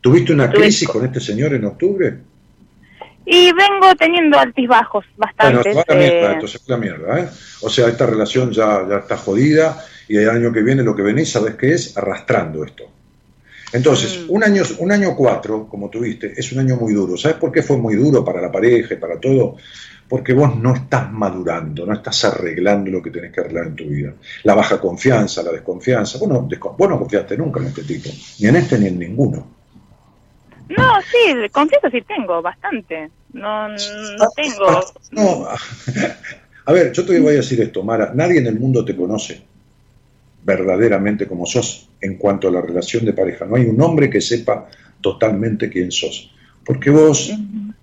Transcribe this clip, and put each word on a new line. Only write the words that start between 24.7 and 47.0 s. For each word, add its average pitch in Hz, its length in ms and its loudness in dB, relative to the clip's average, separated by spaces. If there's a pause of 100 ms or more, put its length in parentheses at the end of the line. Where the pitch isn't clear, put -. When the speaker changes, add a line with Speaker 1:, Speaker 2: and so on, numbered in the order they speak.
Speaker 1:
confianza, 98 600 0
la 82 120 -4
desconfianza. 101 640 -4
Vos 208 100 -2
no, 131 220 -2
desco-, - 260 -10
vos 190 140 2
no 135 100 -2
confiaste 101 380 -4
nunca 151 240 -4
en 131 60 -6
este - 160 -10
tipo, - 260 -10 (300)
ni 104 100 0
en 147 80 6
este 143 200 0
ni 101 100 2
en 90 120 -4
ninguno. 104 480 -4 (1200)
Speaker 2:
No, 440 340 2
sí, 302 480 2
confianza 320 400 2
sí 240 120 -2
tengo, 185 400 -4
bastante. 170 680 -8 (220)
No, 214 380 -8
no 208 640 -2
tengo. 196 460 0 (300)
Speaker 1:
No, 202 360 0
<laughs> - 1160 -10
a 147 80 2
ver, 170 180 4
yo 180 140 -2
te 180 120 4
voy 151 160 4
a 143 40 4
decir 117 240 0
esto, 101 200 -2
Mara, 110 320 -2
nadie 165 260 2
en 120 80 0
el 110 120 -2
mundo 127 240 0
te 95 100 -6
conoce 90 480 -6 (1040)
verdaderamente 98 840 0
como 87 200 -8
sos - 420 -6 (140)
en 95 160 -8
cuanto 101 320 0
a - 20 0
la 90 100 -2
relación 90 440 -4
de 104 80 0
pareja. 90 320 -4
No 104 100 -4
hay 127 100 2
un 113 160 0
hombre 156 280 2
que 104 100 0
sepa 113 480 -4 (320)
totalmente 107 720 -2
quién 90 220 -4
sos, - 420 -8 (320)
porque 131 240 -2
vos 151 400 4